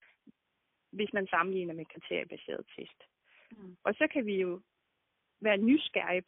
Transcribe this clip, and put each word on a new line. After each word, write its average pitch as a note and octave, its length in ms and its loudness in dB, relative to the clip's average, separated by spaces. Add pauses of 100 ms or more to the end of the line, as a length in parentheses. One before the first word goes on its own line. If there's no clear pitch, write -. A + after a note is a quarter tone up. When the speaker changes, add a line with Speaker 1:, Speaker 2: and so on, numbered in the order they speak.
(920)
Speaker 1:
hvis G3 220 -4
man G3 140 0
sammenligner F3+ 460 0
med D#3+ 120 -10
kriteriebaseret - 800 -8 (100)
test. - 280 -16 (480)
Speaker 2:
Mm. F#3+ 320 -20
Speaker 1:
Og G3 120 2
så D#4 120 4
kan C#4 180 0
vi G#3 100 0
jo F#3 260 0 (800)
være G#3 160 4
nysgerrige G3 720 4